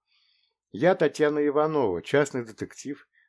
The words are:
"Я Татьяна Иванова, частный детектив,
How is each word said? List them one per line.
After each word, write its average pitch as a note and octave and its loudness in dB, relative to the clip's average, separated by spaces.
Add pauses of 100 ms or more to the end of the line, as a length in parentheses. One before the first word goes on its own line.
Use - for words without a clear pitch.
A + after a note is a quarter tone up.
(720)
"Я D#3+ 2
Татьяна D3 0
Иванова, C#3+ 0
частный C3+ 0
детектив, - -12 (220)